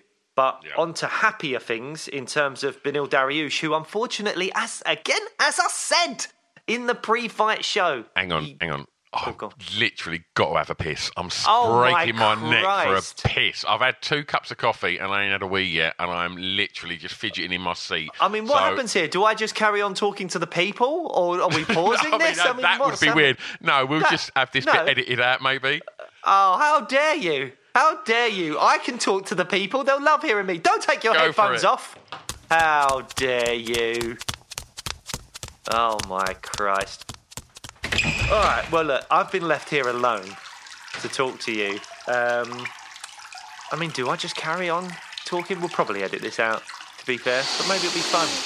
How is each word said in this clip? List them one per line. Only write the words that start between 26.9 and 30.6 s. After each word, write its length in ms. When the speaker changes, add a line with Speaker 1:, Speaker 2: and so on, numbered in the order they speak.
Speaker 1:
you? 380
How 260
dare 260
you? 300
I 200
can 200
talk 280
to 100
the 80
people. 400
They'll 180
love 200
hearing 240
me. 120
Don't 240